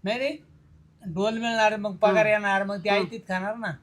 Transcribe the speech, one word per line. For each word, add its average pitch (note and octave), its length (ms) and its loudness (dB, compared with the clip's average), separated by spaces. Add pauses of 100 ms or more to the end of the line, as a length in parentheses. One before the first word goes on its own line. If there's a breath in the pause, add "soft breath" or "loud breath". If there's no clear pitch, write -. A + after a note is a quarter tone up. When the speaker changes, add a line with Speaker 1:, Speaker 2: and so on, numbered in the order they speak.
Speaker 1:
नाही, G#3 140 -2
नाही. C#4+ 200 -2 (680)
डोल G3 320 -2
मिळणार, A3+ 380 2
मग G#3 200 -6
पगार G#3 300 4
Speaker 2:
हा. G#3+ 60 2
Speaker 1:
येणार, G3+ 320 2
मग G3+ 200 -6
ती G#3 60 -2
Speaker 2:
हा. G3+ 60 4
Speaker 1:
आई G3+ 80 2
तीच F#3 240 -10
खाणार F#3+ 280 -4
ना. A3 160 -8 (120)